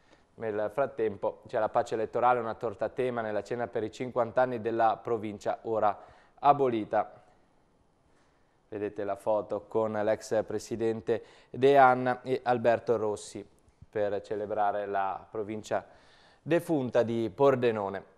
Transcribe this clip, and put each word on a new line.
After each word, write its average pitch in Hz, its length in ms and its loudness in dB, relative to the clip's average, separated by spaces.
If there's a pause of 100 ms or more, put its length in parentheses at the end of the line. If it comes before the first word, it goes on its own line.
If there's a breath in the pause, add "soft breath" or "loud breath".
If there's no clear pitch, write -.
(360 soft breath)
Nel 107 380 -2
frattempo 110 760 -2
c'è 120 120 -4
la 107 100 0
pace 120 260 0
elettorale, 120 440 2
una 113 160 -6
torta 110 300 -6
a 107 40 -2
tema 123 320 -4
nella 107 200 -2
cena 120 260 -6
per 113 160 -4
i 107 80 -6
cinquanta 123 500 -2
anni 127 180 0
della 113 420 0
provincia 107 600 -4
ora 107 360 0 (420 loud breath)
abolita. 117 840 2 (1400 soft breath)
Vedete 104 380 -6
la 98 100 -4
foto 104 520 -2
con 110 260 0
l'ex 107 500 0
presidente 110 800 -4 (260 loud breath)
Deanna 127 720 6
e 131 220 -4
Alberto 117 540 2
Rossi 104 500 -6 (420)
per 101 320 -2
celebrare 104 640 -2
la 98 460 -4
provincia 107 520 -4 (600 soft breath)
defunta 143 580 0
di 113 320 0
Pordenone. 117 840 2